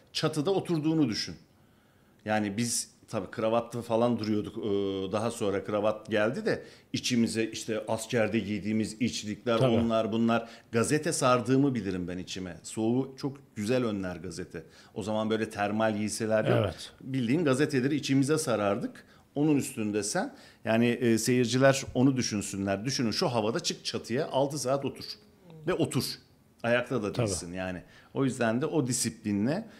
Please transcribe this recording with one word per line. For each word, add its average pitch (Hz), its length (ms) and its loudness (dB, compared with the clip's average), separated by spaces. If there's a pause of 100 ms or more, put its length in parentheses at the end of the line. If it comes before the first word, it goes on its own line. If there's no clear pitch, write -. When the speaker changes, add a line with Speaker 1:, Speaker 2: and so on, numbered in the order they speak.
(140)
Speaker 1:
çatıda 156 380 0
oturduğunu 160 580 2
düşün. 92 260 -4 (920)
Yani 107 320 0
biz 117 320 -2 (180)
tabii 101 240 -6
kravatlı 113 500 0
falan 117 380 2
duruyorduk. 107 380 -2
Ee, 110 40 -8 (500)
daha 110 200 0
sonra 101 320 -2
kravat 107 460 -2
geldi 117 360 0
de 156 180 -2 (300)
içimize 113 520 2
işte - 420 -6
askerde 110 520 0
giydiğimiz 104 640 -2
içlikler, 113 560 -2
Speaker 2:
Tabii. 120 180 4
Speaker 1:
onlar 113 360 2
bunlar. 117 380 2 (220)
Gazete 151 420 0
sardığımı 127 640 4
bilirim 92 320 -4
ben 90 100 -6
içime. 90 460 -10
Soğuğu 120 540 0
çok 139 200 -8 (180)
güzel 123 280 0
önler 98 320 -4
gazete. 85 480 -10 (300)
O 104 100 -8
zaman 107 260 -2
böyle 110 200 0
termal 107 480 0
giysiler 110 480 0
yok. 123 200 4
Speaker 2:
Evet. - 260 -8 (100)
Speaker 1:
Bildiğin 131 440 0
gazeteleri 143 500 2
içimize 139 420 2
sarardık. 113 680 0 (300)
Onun 147 200 4
üstünde 107 480 -2
sen. - 320 -4 (300)
Yani, 113 220 4
e, 117 300 4
seyirciler 127 640 4 (100)
onu 131 240 4
düşünsünler. 98 680 -2
Düşünün 131 260 -2
şu 175 160 0
havada 120 320 0
çık - 260 -6
çatıya, 117 460 -4
altı 139 280 0
saat 131 260 -2
otur, - 200 -8 (640)
ve 180 60 0
otur. 139 300 0 (600)
Ayakta 120 400 2
da 98 100 -2
Speaker 2:
Tabii. 117 140 0
Speaker 1:
değilsin 87 260 -4
yani. 92 280 -6 (320)
O 135 120 0
yüzden 117 360 0
de 156 40 0
o 151 220 0
disiplinle, 120 800 0 (120)